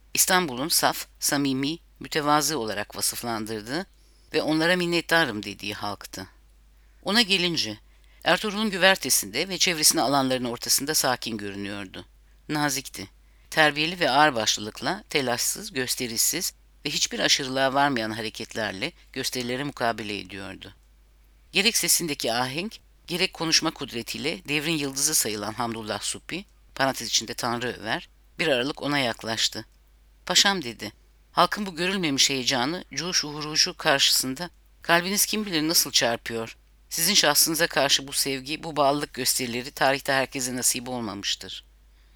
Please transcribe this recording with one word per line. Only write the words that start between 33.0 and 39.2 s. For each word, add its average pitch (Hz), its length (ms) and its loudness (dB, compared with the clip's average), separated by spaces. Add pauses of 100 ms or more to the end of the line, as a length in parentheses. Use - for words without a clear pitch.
uğrucu 151 540 -2
karşısında 139 720 2 (320)
kalbiniz 175 440 2
kim 208 200 -2
bilir 156 220 0
nasıl 156 240 2
çarpıyor. 117 640 -2 (320)
Sizin 170 240 0
şahsınıza 160 540 6
karşı 139 400 2
bu 139 60 -14
sevgi, 139 500 -4
bu 160 120 -6
bağlılık 147 380 2
gösterileri 123 580 -2